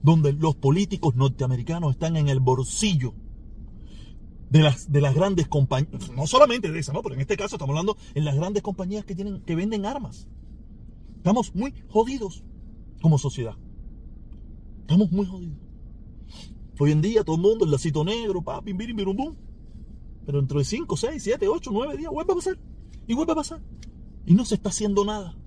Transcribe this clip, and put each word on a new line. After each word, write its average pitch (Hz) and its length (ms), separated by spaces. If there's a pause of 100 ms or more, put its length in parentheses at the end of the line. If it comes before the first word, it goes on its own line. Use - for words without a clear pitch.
Donde 147 320
los 156 220
políticos 165 600
norteamericanos 131 760
están 160 240
en 147 120
el 135 120
bolsillo 131 720 (1400)
de 156 120
las, 147 300
de 143 80
las 139 140
grandes 175 340
compañías. 135 640
No 131 160
solamente 247 440
de 160 80
esa, 139 140
¿no? - 100
Pero 127 120
en 135 80
este 196 160
caso 294 180
estamos 139 160
hablando 190 240 (180)
en 151 120
las 139 100
grandes 190 260
compañías 196 440
que 190 80
tienen, 196 260
que 170 140
venden 202 320
armas. 247 420 (880)
Estamos 220 380
muy 247 200 (140)
jodidos 226 540 (580)
como 156 180
sociedad. 123 380 (1200)
Estamos 175 320
muy 196 120
jodidos. 180 340 (1200)
Hoy 143 140
en 151 100
día 214 220
todo 160 120
el 170 60
mundo, 214 240
el 151 40
lacito 151 340
negro, 202 380
pa, - 200
pim, 196 140
pirim, 226 200
pirum, 196 200
pum. 302 180 (920)
Pero 143 140
dentro 139 200
de 139 60
cinco, 247 320
seis, 262 260
siete, 208 260
ocho, 277 240
nueve 269 240
días 311 140
vuelve 320 220
a 359 40
pasar. 370 220 (480)
Y 233 80
vuelve 320 180
a - 20
pasar. 320 260 (640)
Y 170 100
no 240 100
se 220 100
está - 140
haciendo 202 360
nada. 202 320 (100)